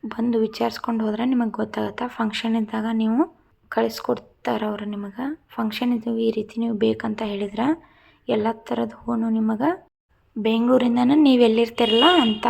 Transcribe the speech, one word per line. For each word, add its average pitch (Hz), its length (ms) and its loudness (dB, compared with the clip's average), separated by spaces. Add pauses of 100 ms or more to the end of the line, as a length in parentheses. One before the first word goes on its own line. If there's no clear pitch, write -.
ಬಂದು 226 340 -2
ವಿಚಾರಿಸ್ಕೊಂಡು 220 640 -2
ಹೋದ್ರೆ 214 220 -2
ನಿಮಗೆ 240 240 2
ಗೊತ್ತಾಗತ್ತೆ. 214 580 -6
ಫಂಕ್ಷನ್ 226 480 -2
ಇದ್ದಾಗ 220 360 -2
ನೀವು 220 280 0 (500)
ಕಳಿಸ್ಕೊಡ್ತಾರೆ - 960 -4
ಅವರು 208 180 -6
ನಿಮಗೆ. 202 400 -8 (240)
ಫಂಕ್ಷನ್ 233 440 -4
ಇದ್ದು 226 260 -2
ಈ 226 120 2
ರೀತಿ 214 300 -6
ನೀವು 233 140 -2
ಬೇಕಂತ 220 480 -2
ಹೇಳಿದ್ರೆ 208 440 -4 (600)
ಎಲ್ಲ 220 180 0 (200)
ಥರದ 233 300 -4
ಹೂವು 226 340 -4
ನಿಮಗೆ 220 400 0 (680)
ಬೆಂಗಳೂರಿಂದನೇ 240 800 2
ನೀವು 269 280 6
ಎಲ್ಲಿರ್ತೀರಲ್ಲ 233 640 4 (140)
ಅಂತ 220 300 0